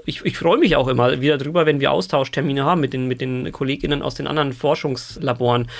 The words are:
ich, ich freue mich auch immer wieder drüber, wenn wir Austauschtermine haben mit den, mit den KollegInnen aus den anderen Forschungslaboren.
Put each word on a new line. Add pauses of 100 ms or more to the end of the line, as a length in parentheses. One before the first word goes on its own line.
ich,
ich
freue
mich
auch
immer
wieder
drüber,
wenn
wir
Austauschtermine
haben
mit
den,
mit
den
KollegInnen
aus
den
anderen
Forschungslaboren. (120)